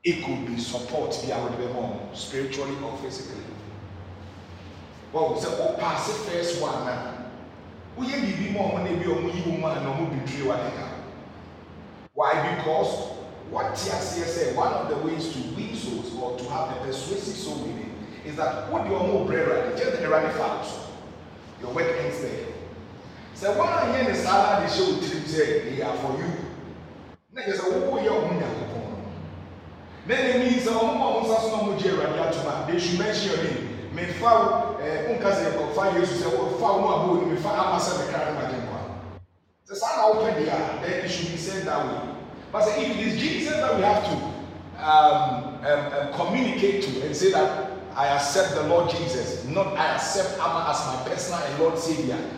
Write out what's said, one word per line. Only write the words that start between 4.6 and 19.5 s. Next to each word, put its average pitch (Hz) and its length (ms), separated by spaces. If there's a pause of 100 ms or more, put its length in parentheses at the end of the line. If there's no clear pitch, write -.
Well, 160 220
sɛ - 240
wo - 200
pass 196 300 (200)
first 170 320
one - 240
na, - 280 (840)
woyɛ 254 240
biribi 202 320
ma 208 80
ɔmo 175 220
na - 80
ebi 170 140
ɔmo 170 300
yi 170 160
wo - 60
ma 160 180
na 139 180
ɔmo 151 180
betray 135 360
wo - 60
akeka. - 360 (1200)
Why? 160 440
Because - 520 (420)
what 175 240
Tia 196 200
says, - 600
one - 180
of - 160
the 147 80
ways 160 360
to 131 60 (160)
win - 200
souls - 400
or 123 240
to 123 120
have 156 260
a - 40
persuasive - 540
soul 151 280
winning 113 300 (320)
is 151 120
that - 340
what - 160
you 196 80
almost - 360
pray, 165 120
right? - 340